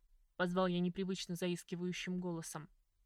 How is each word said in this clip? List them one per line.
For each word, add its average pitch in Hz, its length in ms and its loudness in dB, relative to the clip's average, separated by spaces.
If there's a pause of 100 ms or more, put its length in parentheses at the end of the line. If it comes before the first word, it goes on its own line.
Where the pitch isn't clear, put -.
(360)
позвал 180 320 4
я 175 140 4
непривычно 180 520 0
заискивающим 180 840 -2
голосом. 165 500 -6 (360)